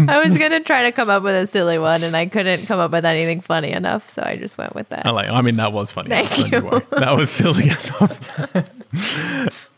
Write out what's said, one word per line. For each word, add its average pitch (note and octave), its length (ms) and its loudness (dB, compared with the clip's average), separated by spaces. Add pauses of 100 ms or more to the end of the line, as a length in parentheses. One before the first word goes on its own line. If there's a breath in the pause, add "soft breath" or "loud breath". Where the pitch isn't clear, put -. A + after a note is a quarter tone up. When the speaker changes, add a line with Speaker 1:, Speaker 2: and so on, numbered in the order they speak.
Speaker 1:
I C#4+ 140 4
was D4 140 4
gonna D#4 220 2
try D4 240 2
to A#3+ 80 2
come A#3+ 180 0
up G3 140 2
with G3 120 0
a F#3 120 2
silly E3+ 320 2
one, D#3+ 240 2
and E3 120 -2
I E3 120 0
couldn't F#3 400 0
come G3+ 120 0
up E3 120 0
with E3 140 2
anything E3 360 0
funny D#3+ 300 -2
enough, - 380 -4
so - 140 -8
I - 120 -4
just - 220 -10
went - 180 -10
with - 140 -12
that. - 160 -8
Speaker 2:
I - 40 0
like, G#2 200 -2
I A#2 120 0
mean, A#2+ 140 2
that A2 180 0
was G#2+ 180 -4
funny - 180 -8
Speaker 1:
Thank - 280 -2
Speaker 2:
enough, - 140 0
don't A#3+ 120 2
Speaker 1:
you. - 60 -8
Speaker 2:
worry. B3 220 0
That C#3 260 2
was C#3+ 140 2
silly E3 380 2
<laughs> - 0 -
enough. - 2000 -4